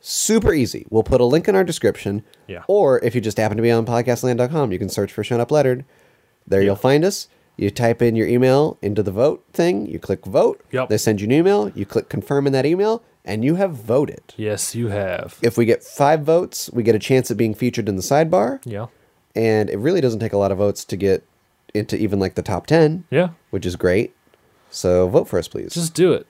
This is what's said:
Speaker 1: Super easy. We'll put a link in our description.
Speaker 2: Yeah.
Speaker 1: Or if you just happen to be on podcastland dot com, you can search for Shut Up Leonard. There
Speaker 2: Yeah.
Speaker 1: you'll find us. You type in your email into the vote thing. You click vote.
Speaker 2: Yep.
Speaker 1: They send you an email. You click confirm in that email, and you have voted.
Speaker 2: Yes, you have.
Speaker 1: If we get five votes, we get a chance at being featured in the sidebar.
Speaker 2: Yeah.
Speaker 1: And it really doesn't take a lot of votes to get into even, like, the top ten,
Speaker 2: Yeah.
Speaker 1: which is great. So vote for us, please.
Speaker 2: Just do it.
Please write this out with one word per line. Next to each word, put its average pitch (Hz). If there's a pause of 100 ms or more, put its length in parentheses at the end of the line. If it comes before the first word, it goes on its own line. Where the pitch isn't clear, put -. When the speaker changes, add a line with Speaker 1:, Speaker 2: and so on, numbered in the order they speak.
Speaker 1:
Super -
easy. -
We'll 110
put 131
a 123
link 151
in 208
our 190
description. 104 (240)
Speaker 2:
Yeah. 87
Speaker 1:
Or 175
if 117
you 123
just 104
happen 107
to 113
be 117
on 113
podcastland 120
dot 123
com, 143
you 90
can 101
search 98
for 107
Shut 120
Up 120
Leonard. 135 (600)
There 95
Speaker 2:
Yeah. 101
Speaker 1:
you'll 98
find 139
us. - (280)
You 101
type 117
in 117
your 110
email 131
into 104
the 98
vote 120
thing. 180
You -
click -
vote. 143
Speaker 2:
Yep. 127
Speaker 1:
They 107
send 107
you 104
an 117
email. 196
You 101
click -
confirm 143
in 135
that 131
email, 202 (200)
and 110
you 151
have 190
voted. 120 (160)
Speaker 2:
Yes, 107
you 117
have. 98
Speaker 1:
If 117
we 117
get -
five 147
votes, -
we 117
get 110
a 107
chance 127
at 110
being 110
featured 117
in 101
the 92
sidebar. 180
Speaker 2:
Yeah. 107 (500)
Speaker 1:
And 107
it -
really 165
doesn't 117
take 110
a 101
lot 98
of 95
votes 101
to 101
get 95 (520)
into 104
even, 101
like, 95
the 92
top 90
ten, 160
Speaker 2:
Yeah. 170 (200)
Speaker 1:
which 92
is 87
great. 90 (560)
So 90
vote 139
for 92
us, 85
please. -
Speaker 2:
Just 165
do 175
it. -